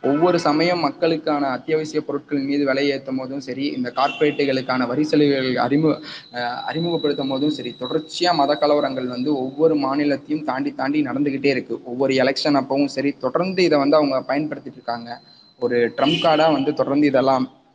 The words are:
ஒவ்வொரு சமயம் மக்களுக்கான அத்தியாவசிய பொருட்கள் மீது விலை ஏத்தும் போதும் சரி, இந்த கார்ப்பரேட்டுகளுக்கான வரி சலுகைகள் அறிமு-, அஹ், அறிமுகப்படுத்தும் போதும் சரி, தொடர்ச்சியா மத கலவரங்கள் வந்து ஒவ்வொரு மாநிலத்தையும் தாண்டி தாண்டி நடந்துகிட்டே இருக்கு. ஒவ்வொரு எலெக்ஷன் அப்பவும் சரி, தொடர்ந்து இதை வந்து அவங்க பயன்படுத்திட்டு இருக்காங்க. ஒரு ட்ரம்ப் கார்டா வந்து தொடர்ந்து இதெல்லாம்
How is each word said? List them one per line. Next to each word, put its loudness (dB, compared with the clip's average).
ஒவ்வொரு 4
சமயம் 2
மக்களுக்கான 0
அத்தியாவசிய -2
பொருட்கள் -6
மீது 0
விலை 2
ஏத்தும் -4
போதும் -6
சரி, -6
இந்த -4
கார்ப்பரேட்டுகளுக்கான 0
வரி 0
சலுகைகள் 2
அறிமு-, 2
அஹ், -6
அறிமுகப்படுத்தும் -2
போதும் 0
சரி, -8
தொடர்ச்சியா -2
மத 2
கலவரங்கள் 0
வந்து -2
ஒவ்வொரு 2
மாநிலத்தையும் 0
தாண்டி -4
தாண்டி 0
நடந்துகிட்டே -2
இருக்கு. 0
ஒவ்வொரு -2
எலெக்ஷன் 2
அப்பவும் 0
சரி, -2
தொடர்ந்து -2
இதை 2
வந்து 4
அவங்க 2
பயன்படுத்திட்டு -6
இருக்காங்க. -8
ஒரு 0
ட்ரம்ப் 0
கார்டா 4
வந்து 0
தொடர்ந்து 2
இதெல்லாம் 2